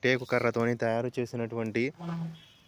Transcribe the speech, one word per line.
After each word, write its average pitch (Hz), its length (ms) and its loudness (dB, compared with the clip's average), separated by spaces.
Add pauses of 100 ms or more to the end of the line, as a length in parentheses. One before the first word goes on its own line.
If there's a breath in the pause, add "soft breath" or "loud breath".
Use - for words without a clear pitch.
టేకు 127 220 2
కర్రతోని 120 500 2
తయారు 117 340 0
చేసినటువంటి 117 720 -2 (840)